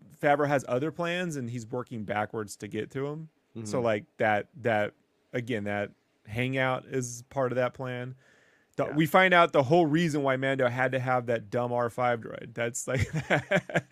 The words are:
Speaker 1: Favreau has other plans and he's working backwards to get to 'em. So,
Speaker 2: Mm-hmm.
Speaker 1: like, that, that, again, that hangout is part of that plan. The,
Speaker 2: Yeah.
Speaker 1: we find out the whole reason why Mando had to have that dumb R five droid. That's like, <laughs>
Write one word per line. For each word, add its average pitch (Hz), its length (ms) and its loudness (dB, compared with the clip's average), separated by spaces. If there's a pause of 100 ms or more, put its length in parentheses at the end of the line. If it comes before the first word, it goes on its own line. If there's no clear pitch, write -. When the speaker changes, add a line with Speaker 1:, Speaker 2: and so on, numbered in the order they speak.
(220)
Speaker 1:
Favreau 143 260 4
has 143 180 2
other 131 240 -2
plans 170 460 -4
and 120 140 -6
he's 120 160 -8
working 120 380 -8
backwards 107 520 -4
to 107 120 -12
get 107 240 -6
to 135 160 -4
'em. 156 200 -10 (360)
So, 104 140 -4
Speaker 2:
Mm-hmm. 120 60 0
Speaker 1:
like, 107 200 2 (120)
that, 107 300 2 (160)
that, 107 320 0 (400)
again, 117 300 -4
that 101 260 -2 (360)
hangout 127 600 -2
is 123 420 -8
part 127 240 -2
of 120 40 -2
that 123 180 0
plan. 127 400 -10 (600)
The, 139 100 -2
Speaker 2:
Yeah. - 80 -8
Speaker 1:
we 156 100 4
find 185 300 6
out 170 180 8
the 147 120 6
whole 165 200 6
reason 151 380 2
why 135 140 2
Mando 131 320 2
had 127 240 0
to 131 80 0
have 127 260 0
that 113 240 -2
dumb 120 220 -2
R 120 180 0
five 120 300 0
droid. - 340 -14
That's 117 340 -6
like, 131 220 -2 (180)
<laughs> 175 320 0 (320)